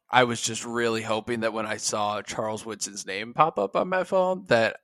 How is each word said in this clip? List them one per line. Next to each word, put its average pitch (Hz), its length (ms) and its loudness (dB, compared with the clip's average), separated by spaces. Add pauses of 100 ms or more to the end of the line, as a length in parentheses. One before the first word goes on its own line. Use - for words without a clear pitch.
(100)
I 123 140 8
was 117 160 -2
just 113 240 -4
really 117 380 0
hoping 110 380 -2
that 113 120 2
when 110 140 -2
I 107 100 -4
saw 104 460 -2
Charles 110 420 -4
Woodson's 101 420 -8
name 104 280 -6
pop 160 240 2
up 196 180 0
on 185 140 0
my 185 140 0
phone, 185 440 0
that 113 360 4